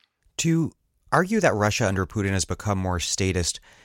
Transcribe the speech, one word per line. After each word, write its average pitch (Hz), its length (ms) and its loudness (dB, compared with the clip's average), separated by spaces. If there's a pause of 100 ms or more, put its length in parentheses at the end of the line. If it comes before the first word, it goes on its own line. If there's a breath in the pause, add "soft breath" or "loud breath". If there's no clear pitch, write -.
(380)
To 165 340 0 (400)
argue 185 280 2
that 151 160 4
Russia 104 320 2
under 95 180 0
Putin 98 260 -2
has 95 140 0
become 98 320 -4
more 92 220 -2
statist, 90 600 -2 (260 soft breath)